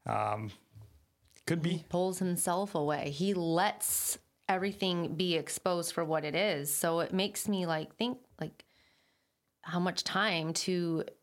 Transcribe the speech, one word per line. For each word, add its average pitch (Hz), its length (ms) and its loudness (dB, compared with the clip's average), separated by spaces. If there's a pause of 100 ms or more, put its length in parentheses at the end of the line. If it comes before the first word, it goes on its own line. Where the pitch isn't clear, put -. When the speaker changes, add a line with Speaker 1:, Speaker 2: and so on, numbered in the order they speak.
Speaker 1:
Um, 107 460 -2 (960)
could 165 160 2
be. 175 140 2
Speaker 2:
He 160 120 -10
pulls 180 300 0
himself 180 560 0
away. 147 340 0
He 175 240 0
lets 175 880 0 (280)
everything 185 680 0
be 175 200 2
exposed 170 580 -2
for 170 120 -2
what 156 180 0
it 151 120 -2
is. 160 360 0
So 165 280 2
it 165 120 0
makes 196 360 -2
me, 190 180 0
like, 156 300 -2
think, 247 240 -2 (200)
like, - 240 -8 (1000)
how 170 160 -2
much 180 240 0
time 170 500 0
to 170 500 0 (200)